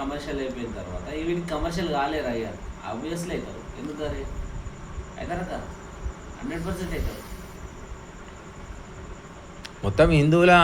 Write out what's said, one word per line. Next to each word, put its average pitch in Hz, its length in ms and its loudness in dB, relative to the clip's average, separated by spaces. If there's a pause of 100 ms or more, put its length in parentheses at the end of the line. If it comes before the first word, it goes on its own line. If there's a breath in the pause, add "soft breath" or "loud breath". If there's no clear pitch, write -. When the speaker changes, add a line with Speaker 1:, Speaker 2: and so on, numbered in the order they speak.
Speaker 1:
కమర్షియల్ 139 400 -4
అయిపోయిన 120 320 -4
తర్వాత 90 420 -6
ఈ 156 80 -2
వీటికి 170 260 0
కమర్షియల్ 165 400 0
కాలేరు 147 380 2
అయ్యా. 113 220 -2 (440)
Obviously 156 260 -4
అవుతారు. 165 640 -6
ఎందుకు 147 160 -6
కారు? 143 280 -4 (960)
అవుతారా 180 220 -4
కాదు? - 200 -6 (800)
హండ్రెడ్ 285 240 -4
పర్సెంట్ 185 260 -2
అవుతారు. - 400 -4 (2500)
Speaker 2:
మొత్తం 156 260 8
హిందువుల 160 400 10 (140)